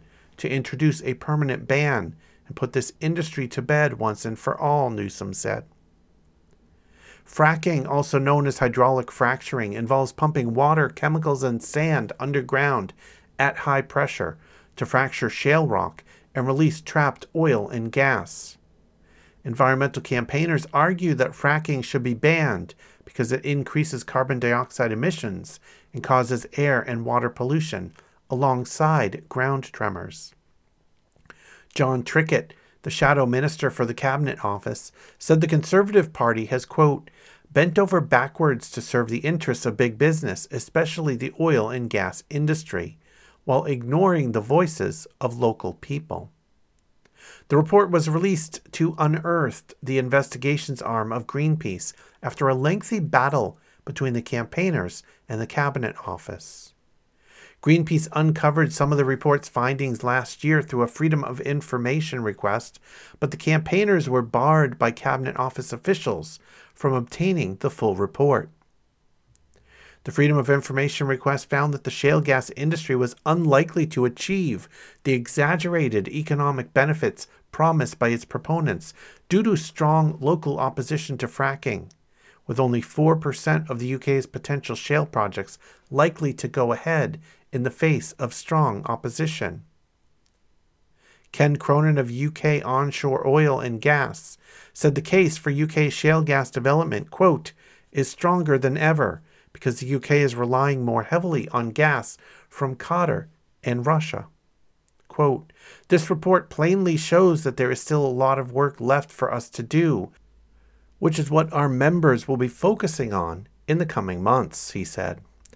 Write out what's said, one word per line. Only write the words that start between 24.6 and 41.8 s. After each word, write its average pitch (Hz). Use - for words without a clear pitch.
emissions 110
and 127
causes 127
air 143
and 117
water 120
pollution 123
alongside 131
ground 135
tremors. -
John 131
Trickett, 160
the 135
shadow 139
minister 131
for -
the 120
Cabinet 139
Office, 104
said 160
the 160
Conservative 185
Party 113
has, 127
quote, -
"bent 160
over 190
backwards 135
to -
serve 120
the 117
interests 151
of 113
big 120
business, 151
especially 156
the 127
oil 139
and 120